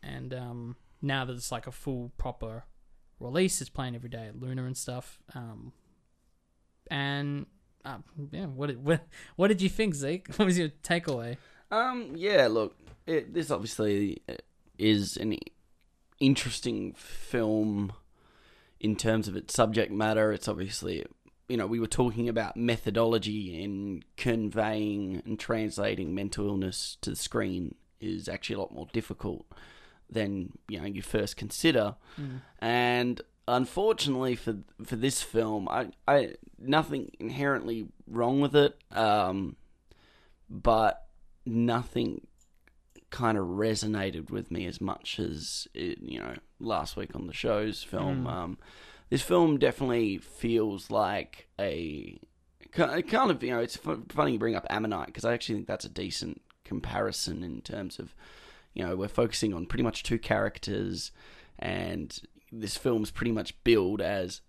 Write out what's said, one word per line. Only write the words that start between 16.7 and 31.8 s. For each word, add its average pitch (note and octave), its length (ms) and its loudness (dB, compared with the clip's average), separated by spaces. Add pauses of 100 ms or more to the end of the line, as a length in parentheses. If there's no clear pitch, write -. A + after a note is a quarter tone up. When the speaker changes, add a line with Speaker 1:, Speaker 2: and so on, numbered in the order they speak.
Speaker 2:
film G#2+ 1000 0 (840)
in G#2+ 160 2
terms A2 320 2
of F#2+ 100 -6
its - 180 -8
subject A2 360 4
matter. G#2+ 420 4
It's - 160 -4
obviously, F#2 580 -4 (420)
you B2+ 80 -2
know, G#2 100 0
we A#2 140 0
were A2+ 60 0
talking A#2 420 2
about A2 300 -2
methodology G#2+ 1040 0
in G2 420 -6 (140)
conveying G#2+ 1080 0
and A2 140 -4
translating G2+ 760 -2
mental G2+ 320 -2
illness F#2+ 540 -2
to - 100 -4
the - 60 -4
screen F#2 580 -2 (260)
is F2+ 280 -6
actually - 280 -6
a G2+ 40 -4
lot - 140 -6
more C#2 180 -10
difficult - 540 -4 (640)
than, G2+ 420 -2 (160)
you G#2 100 -6
know, D2+ 80 -8
you G2+ 140 -6
first - 380 -2
consider. A2+ 560 2 (260)